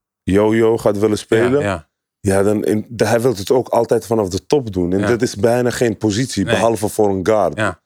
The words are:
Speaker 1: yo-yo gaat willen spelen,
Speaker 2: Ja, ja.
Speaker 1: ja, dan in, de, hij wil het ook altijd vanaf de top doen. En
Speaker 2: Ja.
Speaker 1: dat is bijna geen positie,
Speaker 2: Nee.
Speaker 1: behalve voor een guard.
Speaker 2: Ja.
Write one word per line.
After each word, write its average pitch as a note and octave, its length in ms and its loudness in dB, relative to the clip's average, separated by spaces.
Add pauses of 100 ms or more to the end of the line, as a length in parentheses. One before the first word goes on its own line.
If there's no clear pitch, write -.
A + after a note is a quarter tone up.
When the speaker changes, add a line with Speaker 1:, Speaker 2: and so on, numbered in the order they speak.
(240)
Speaker 1:
yo-yo A2 540 2
gaat G#2+ 200 0
willen G#2 200 2
spelen, B2 420 0
Speaker 2:
Ja, G2+ 60 -2
ja. F#2+ 240 -6 (300)
Speaker 1:
ja, G2 240 0
dan G#2+ 200 0
in, G#2+ 260 -2
de, A#2 160 0
hij A2+ 160 0
wil A#2+ 140 2
het F#2+ 160 -4
ook B2 160 2
altijd A#2 380 0
vanaf A2 240 -2
de F#2 160 -6
top B2 280 -2
doen. F2+ 200 -2
En G2 60 0
Speaker 2:
Ja. G#2 80 0
Speaker 1:
dat A2+ 140 0
is B2 140 -4
bijna A#2 340 0
geen A2+ 280 -2
positie, G#2 460 -2
Speaker 2:
Nee. A2+ 100 0
Speaker 1:
behalve A2 340 0
voor G#2 220 0
een F#2+ 160 -2
guard. G2 320 0
Speaker 2:
Ja. G2+ 280 -4